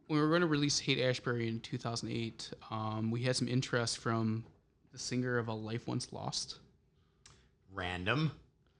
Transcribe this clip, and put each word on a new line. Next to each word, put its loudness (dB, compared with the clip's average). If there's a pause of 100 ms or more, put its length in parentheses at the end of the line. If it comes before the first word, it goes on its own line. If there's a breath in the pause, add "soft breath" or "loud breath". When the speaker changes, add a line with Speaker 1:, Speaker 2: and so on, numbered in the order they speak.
Speaker 1:
we 4
were 4
gonna 6
release 2
Haight-Ashbury 2
in -2
two -6
thousand -4
eight. -6 (180)
Um, -2
we 0
had 2
some 0
interest 0
from 0 (480)
the -16
singer 0
of 0
A -2
Life -6
Once -2
Lost. -6 (1120 soft breath)
Speaker 2:
Random. 0 (480)